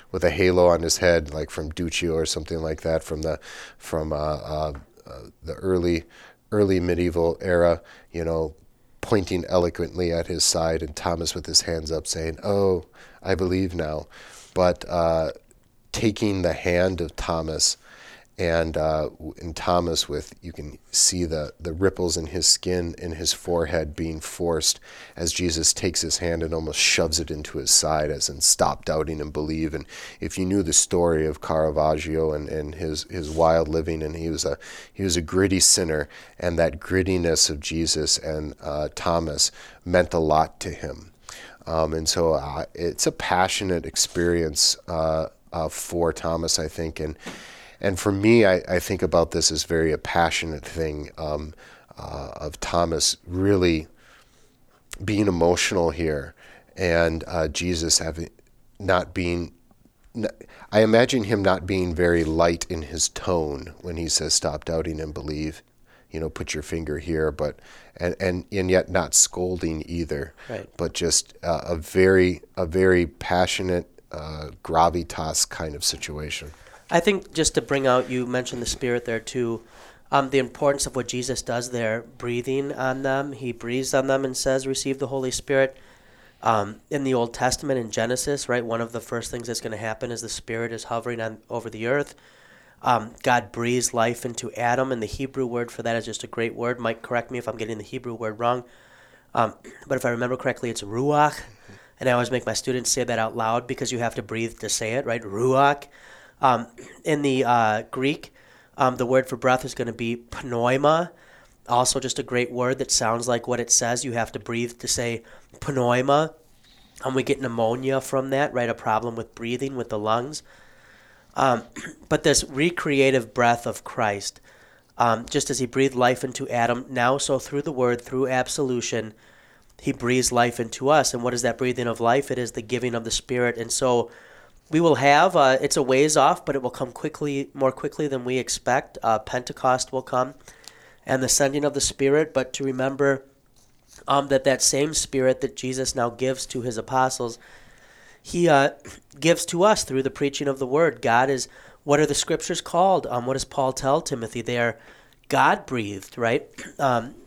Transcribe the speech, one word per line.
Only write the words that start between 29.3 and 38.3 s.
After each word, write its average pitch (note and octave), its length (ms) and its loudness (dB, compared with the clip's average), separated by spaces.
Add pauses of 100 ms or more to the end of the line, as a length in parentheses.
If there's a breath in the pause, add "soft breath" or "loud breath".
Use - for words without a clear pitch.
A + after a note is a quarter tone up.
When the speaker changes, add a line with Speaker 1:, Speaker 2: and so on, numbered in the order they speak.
Speaker 1:
believe." D#2 440 -2
And D2+ 100 -8 (340 loud breath)
if F2 200 -6
you F#2 80 0
knew G2 160 2
the D#2+ 100 -2
story E2+ 540 2
of D2+ 140 -6
Caravaggio D#2 920 0
and, D2+ 160 -6
and D2+ 240 -6
his, D#2 300 -6
his D#2+ 260 -8
wild D#2+ 380 4
living, D#2+ 340 -2
and D#2 140 -6
he E2 140 -4
was D2+ 160 -2
a, C#2+ 120 -4 (340 loud breath)
he - 120 -6
was F#2 120 0
a F2 60 0
gritty F#2 380 4
sinner, D#2 500 2 (300 loud breath)
and E2+ 180 -2
that D#2+ 220 2
grittiness F2+ 720 2
of D2+ 80 -8
Jesus D#2 580 0
and, D2+ 440 -6